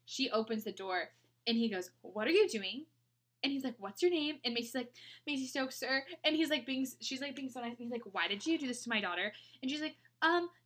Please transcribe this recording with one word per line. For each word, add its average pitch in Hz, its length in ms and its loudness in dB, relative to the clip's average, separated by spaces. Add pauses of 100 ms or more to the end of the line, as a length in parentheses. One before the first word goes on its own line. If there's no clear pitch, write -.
she - 260 -2
opens 220 340 0
the 214 80 -4
door, 185 360 -2 (380)
and 233 100 4
he 233 140 4
goes, 185 200 -4 (120)
"What 214 260 -2
are - 40 4
you 403 180 8
doing?" 214 340 -4 (580)
And 277 80 2
he's 269 140 -2
like, 240 140 -4
"What's 202 240 -8
your 359 80 8
name?" 302 340 0
And 240 80 0
Macy's 240 220 -2
like, 247 180 -4 (340)
"Macy 269 200 -2
Stokes, 262 300 -2
sir." 262 280 0 (180)
And 311 140 4
he's, 311 140 4
like, 285 160 0
"Being," 262 200 0 (140)
she's, 269 220 -4
like, 277 120 -4
being 269 140 -6
so 240 140 -10
nice. 240 80 -4
And 240 80 -10
he's 240 120 -8
like, 233 120 -4 (100)
"Why 175 160 2
did 202 160 -4
you 320 140 4
do 285 80 -4
this 247 180 -2
to 240 60 -4
my 220 100 2
daughter?" 185 320 0 (300)
And 262 80 0
she's 302 100 -2
like, 311 160 -4 (240)
"Um, 349 300 4 (160)